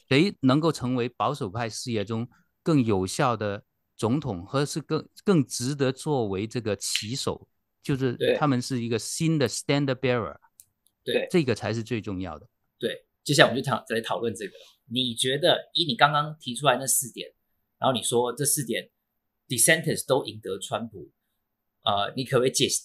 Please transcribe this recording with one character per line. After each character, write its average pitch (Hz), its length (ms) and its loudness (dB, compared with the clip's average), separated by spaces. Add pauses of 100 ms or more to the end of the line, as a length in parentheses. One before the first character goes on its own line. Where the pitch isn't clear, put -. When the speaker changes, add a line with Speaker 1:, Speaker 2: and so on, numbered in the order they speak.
Speaker 1:
谁 160 340 4
能 135 200 6
够 160 100 2
成 123 240 -2
为 123 140 0
保 117 240 0
守 143 160 -6
派 113 220 -6
视 - 200 -8
野 107 140 0
中 113 240 -4 (340)
更 147 220 6
有 98 220 2
效 123 280 2
的 104 300 -4 (320)
总 120 240 2
统， 98 240 -6
和 135 220 -2
是 160 160 -6
更， - 260 -4 (160)
更 170 200 6
值 127 300 -4
得 135 160 2
作 135 380 -2
为 98 180 -2
这 120 140 -6
个 104 160 -2
旗 - 400 -6
手， - 320 -6 (340)
就 143 140 -2
是 127 420 0
他 156 80 2
们 127 140 4
是 120 220 -4
一 113 80 -4
个 117 80 0
新 160 400 0
的 127 100 2
standard 139 460 0
bearer。 120 420 -2 (680)
Speaker 2:
对。 120 120 -4
对。 120 160 0
Speaker 1:
这 175 120 4
个 123 100 2
才 107 220 -2
是 113 80 -4
最 110 180 -4
重 95 200 -6
要 82 180 -8
的。 - 80 -20 (320)
Speaker 2:
对， 101 280 -6 (180)
接 147 100 0
下 156 80 8
来 120 60 8
我 110 60 -2
们 135 60 -2
就 135 80 -4
讨-， 113 200 -2
再 113 120 0
讨 95 200 -4
论 113 120 -2
这 101 140 -8
个 92 60 -12
了。 - 120 -20 (220)
你 120 300 -4
觉 131 200 0
得 147 360 2
以 170 120 0
你 139 120 -4
刚 147 160 4
刚 151 260 -2
提 120 160 -8
出 139 120 -2
来 123 100 6
那 135 100 -4
四 120 260 -2
点， 82 200 -14 (460)
然 127 120 0
后 127 60 2
你 98 80 -4
说 120 280 2
这 139 120 -6
四 135 200 -2
点 110 240 -4 (600)
DeSantis 139 580 2
都 139 200 2
赢 110 140 -12
得 95 180 -8
川 113 300 -6
普， 98 220 -18 (720)
呃， 101 320 -2
你 131 100 -4
可 131 120 0
不 120 60 4
可 131 40 4
以 139 60 0
解-， 113 160 2 (160)